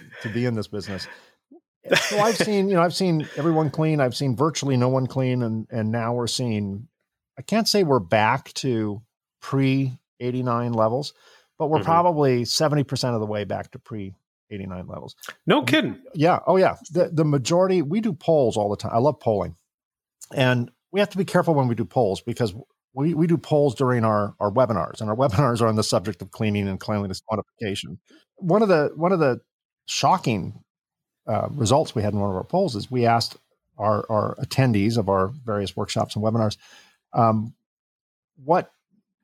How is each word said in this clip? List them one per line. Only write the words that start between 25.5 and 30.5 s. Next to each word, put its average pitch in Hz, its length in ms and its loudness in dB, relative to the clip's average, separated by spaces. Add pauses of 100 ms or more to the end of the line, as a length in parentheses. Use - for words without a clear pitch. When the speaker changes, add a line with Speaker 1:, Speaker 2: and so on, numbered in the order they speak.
Speaker 1:
are 117 60 4
on 107 80 2
the 107 80 2
subject 104 380 -2
of 92 100 -16
cleaning 104 360 -2
and 95 120 -6
cleanliness 101 500 -6
quantification. 101 680 -8 (380)
One 190 260 2
of 220 60 4
the, 151 280 2
one 170 160 0
of 180 80 0
the 123 220 2 (440)
shocking, 139 800 -2 (640)